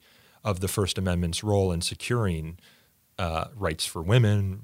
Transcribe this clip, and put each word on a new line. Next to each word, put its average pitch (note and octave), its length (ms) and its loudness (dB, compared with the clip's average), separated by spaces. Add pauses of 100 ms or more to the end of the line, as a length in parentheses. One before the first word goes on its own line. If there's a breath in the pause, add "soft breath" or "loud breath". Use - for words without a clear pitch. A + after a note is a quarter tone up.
(440 soft breath)
of F#2+ 180 -2
the F#2+ 60 0
First F#2+ 300 0
Amendment's F2 460 0
role G2+ 280 4
in E2 100 -2
securing, E2+ 760 -2 (600 soft breath)
uh, E2 280 -2 (100)
rights F2+ 300 -4
for - 160 -6
women, G#2 640 4